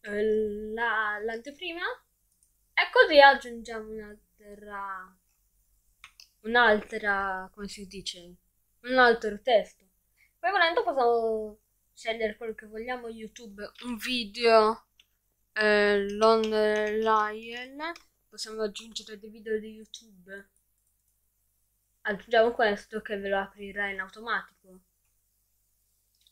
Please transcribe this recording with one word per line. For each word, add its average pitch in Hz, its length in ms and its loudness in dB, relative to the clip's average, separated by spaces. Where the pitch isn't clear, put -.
eh, 214 720 -2
la, 214 500 -4
l'anteprima 285 600 -10
e 349 180 0
così 359 300 8
aggiungiamo 233 720 4
un'altra, 208 1300 -14
un'altra, 208 1120 0
come 202 160 -14
si 196 180 -14
dice, 180 500 -14
un 254 140 0
altro 226 460 4
testo. 214 420 2
Poi 349 120 -2
volendo 349 320 2
possiamo 226 760 0
scegliere 220 460 -6
quello 226 160 -10
che 220 100 -18
vogliamo, 233 440 -10
YouTube, 220 640 -16
un 240 140 -6
video, 226 880 2
eh, 208 600 2
l'online, 220 1800 0
possiamo 220 360 -10
aggiungere 214 560 -10
dei 214 100 -20
video 220 300 -6
di 220 140 -10
YouTube. 202 760 -20
Aggiungiamo 226 520 0
questo 214 500 -2
che 208 160 -8
ve 196 100 -8
lo 196 100 -2
aprirà 196 520 -8
in 190 100 -10
automatico. 190 800 -10